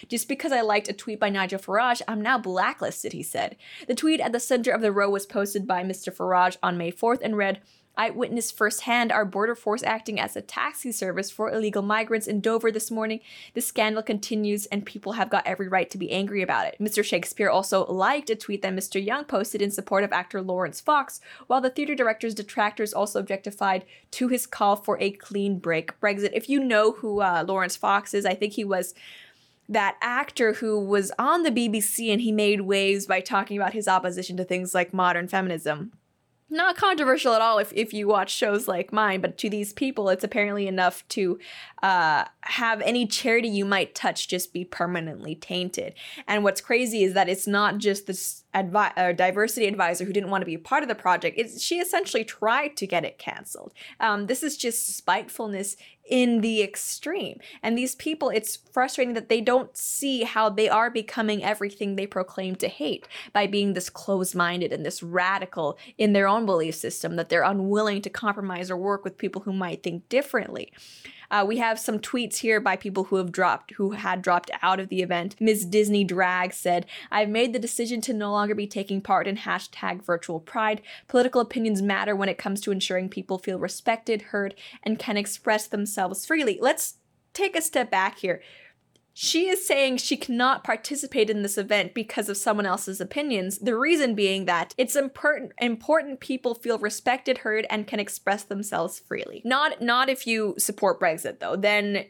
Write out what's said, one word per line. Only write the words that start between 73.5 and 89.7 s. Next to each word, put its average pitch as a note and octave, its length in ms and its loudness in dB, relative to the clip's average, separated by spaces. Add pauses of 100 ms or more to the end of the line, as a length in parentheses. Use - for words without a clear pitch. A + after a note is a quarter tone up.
who G3+ 180 0
had G3 280 -2
dropped F3+ 300 2 (140)
out F#3 160 4
of G3 100 -6
the F#3 140 0
event. F3 360 -2
Ms. A3 240 4
Disney G#3 400 4
Drag F3+ 480 2
said, F3 360 0 (240)
"I've G#3 180 2
made A3+ 240 2
the B3 60 0
decision A#3 420 -4
to B3 140 -2
no G#3 160 -2
longer G#3 240 2
be G#3 100 -2
taking G3+ 340 -4
part F#3+ 280 2
in G3 100 -2
hashtag F#3 640 -6
virtual E3+ 380 -2
pride. G#3+ 420 -2 (260)
Political B3 340 4
opinions A3+ 420 0
matter G3 320 2
when G3 140 0
it F#3 100 -4
comes G3+ 220 -4
to G#3 100 -2
ensuring F#3+ 380 -2
people F#3+ 280 -6
feel F#3 220 -4
respected, G#3+ 640 -2
heard, G3+ 320 -4 (260)
and G#3+ 160 -2
can G#3 200 -2
express G#3+ 500 -2
themselves G3+ 580 -4
freely." D4 340 2
Let's - 360 0 (400)
take F#4+ 200 0
a E4 60 0
step B3+ 300 -2
back F#3+ 260 2
here. F3+ 240 -2 (800)
She F4 280 2
is F#4+ 180 0
saying C4+ 300 4